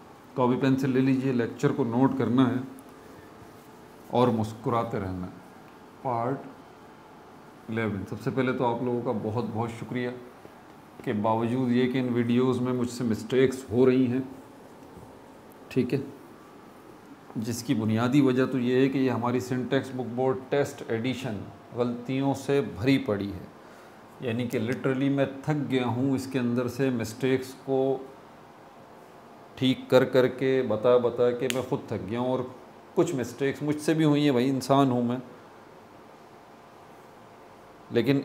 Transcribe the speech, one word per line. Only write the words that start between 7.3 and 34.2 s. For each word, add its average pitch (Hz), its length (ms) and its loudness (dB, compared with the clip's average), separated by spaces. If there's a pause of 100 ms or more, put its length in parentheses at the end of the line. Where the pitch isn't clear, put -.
इलेवन। 107 360 -2
सबसे 120 240 -6
पहले 127 240 0
तो 135 120 -2
आप 120 160 -2
लोगों 120 200 -2
का 120 100 -2 (100)
बहुत 110 240 -4
बहुत 110 260 -4
शुक्रिया 123 380 -6 (960)
कि 131 80 -2 (100)
बावजूद 113 500 2
ये 123 140 4
कि 123 120 0
इन 127 120 0
वीडियोज़ 120 500 2
में 127 140 0
मुझसे 123 320 -4
मिस्टेक्स 123 680 2
हो 123 120 6
रही 131 220 6
हैं, 127 160 0 (1500)
ठीक - 240 0
है, 139 80 0 (1400)
जिसकी 113 360 -4
बुनियादी 110 460 2
वजह 131 260 4
तो 131 120 -2
ये 127 220 2
है 135 80 6
कि 135 100 -2
ये 131 120 2
हमारी 120 300 -2
syntax 131 520 -2
book 127 220 -6
board 131 240 0 (120)
test 143 400 -2
edition 113 500 -4 (360)
गलतियों 131 600 0
से 139 240 0
भरी 117 400 0
पड़ी 101 260 -2
है, 92 160 -10 (800)
यानी 123 240 -2
कि 120 140 -2
literally 131 500 -2
मैं 139 160 2 (160)
थक 151 140 -2 (120)
गया 123 180 0
हूँ 123 300 0
इसके - 220 -4
अंदर 120 300 0
से 135 240 -2
mistakes 127 680 -2
को 135 400 0 (1600)
ठीक 131 320 0
कर 131 160 8
कर 127 220 4
के, 131 360 0
बता 117 360 4
बता 120 320 2
के 120 220 -2
मैं 127 140 -4
ख़ुद - 220 -4
थक 107 120 -4
गया 107 180 -6
हूँ। 127 120 -2
और 123 180 -4 (460)
कुछ 160 180 2
mistakes 135 480 -4
मुझसे 151 320 0
भी 160 100 4
हुई 147 200 4